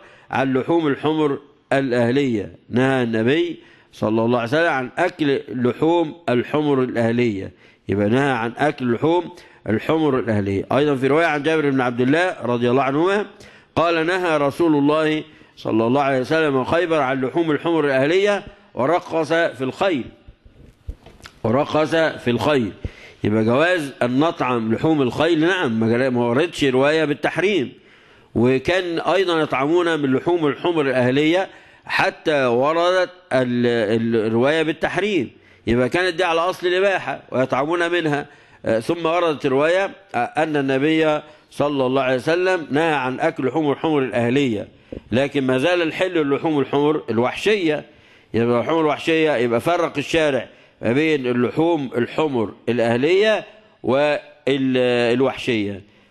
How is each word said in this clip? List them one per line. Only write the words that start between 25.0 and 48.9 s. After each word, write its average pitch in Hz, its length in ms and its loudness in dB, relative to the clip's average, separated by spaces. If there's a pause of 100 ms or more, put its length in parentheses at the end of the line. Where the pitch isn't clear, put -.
الخيل، 143 380 2
نعم، 160 400 0
ما 113 80 2
جرى-، 120 220 2
ما 120 160 0
وردش 147 380 0
رواية 143 420 2
بالتحريم، 151 680 -2 (640)
وكان 160 640 0
أيضًا 175 420 0
يطعمون 156 580 0
من 131 140 0
لحوم 160 340 0
الحمر 156 340 0
الأهلية 139 680 2 (360)
حتى 160 600 0
وردت 170 640 0 (240)
ال-، 123 320 0 (360)
ال-، 113 260 0
الرواية 135 360 2
بالتحريم، 160 680 -2 (360)
يبقى 120 220 2
كانت 180 260 0
دي 175 80 0
على 165 160 0
أصل 175 280 -2
الإباحة، 180 540 0 (100)
ويطعمون 147 600 0
منها. 151 340 -2 (400)
آه، 113 140 0
ثم 170 260 -4
وردت 165 400 0
الرواية، 160 460 0 (240)
آه، - 20 -4
أن 147 400 -2
النبي 151 600 2 (320)
صلى 139 340 -2
الله 131 160 0
عليه 131 140 0
وسلم 170 560 0
نهى 156 220 2
عن 127 260 -4
أكل 156 280 -2
لحوم 160 240 0
الحمر 156 280 0
الأهلية، 120 680 0 (440)
لكن 135 320 0
ما 131 140 0
زال 175 240 0
الحل 160 540 -2
لحوم 147 240 0
الحمر 147 500 0
الوحشية. 151 760 -2 (480)
يبقى 120 260 2
الحمر 156 200 0
الوحشية، 156 560 2